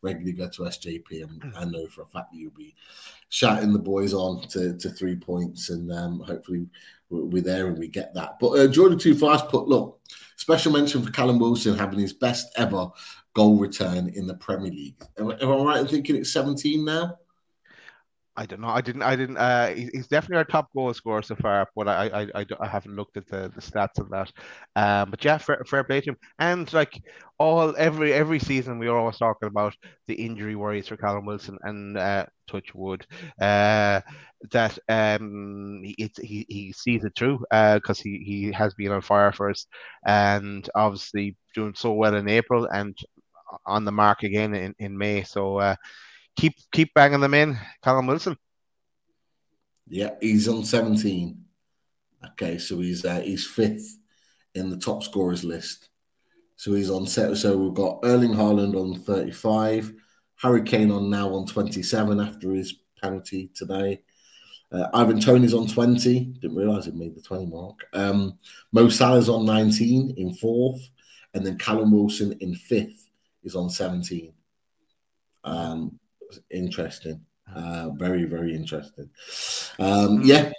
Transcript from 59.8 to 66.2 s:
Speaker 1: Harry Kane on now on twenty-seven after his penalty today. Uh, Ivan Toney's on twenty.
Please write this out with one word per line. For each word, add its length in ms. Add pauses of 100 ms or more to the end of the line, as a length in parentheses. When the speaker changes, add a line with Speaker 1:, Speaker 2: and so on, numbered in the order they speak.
Speaker 1:
Harry 260
Kane 280
on 180
now 260
on 120
twenty-seven 720
after 340
his 220 (260)
penalty 540
today. 480 (720)
Uh, 200
Ivan 280
Toney's 340
on 140
twenty. 560 (160)